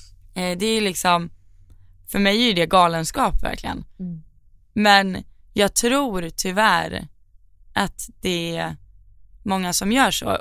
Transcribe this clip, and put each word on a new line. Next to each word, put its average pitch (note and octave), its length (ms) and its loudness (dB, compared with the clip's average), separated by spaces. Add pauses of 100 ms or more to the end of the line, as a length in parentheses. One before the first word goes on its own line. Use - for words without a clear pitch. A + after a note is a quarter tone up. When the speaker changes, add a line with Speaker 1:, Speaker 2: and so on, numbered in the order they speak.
(360)
Speaker 1:
Eh, F3+ 220 -4
det G3 80 -2
är A3 160 2
liksom, F3 480 0 (840)
för G3 80 -2
mig G3+ 240 4
är B3 40 4
ju A3+ 60 2
det E3+ 120 2
galenskap, E3+ 760 2
verkligen. - 400 -6 (160)
Speaker 2:
Mm. F3 220 -10 (520)
Speaker 1:
Men G3 500 4 (300)
jag G3+ 220 0
tror A#3 640 -2
tyvärr F3+ 680 0 (680)
att - 360 -4 (120)
det E3+ 360 -4
är E3 180 -6 (680)
många F#3 300 -2
som G3 180 -2
gör A#3+ 200 4
så. - 300 -4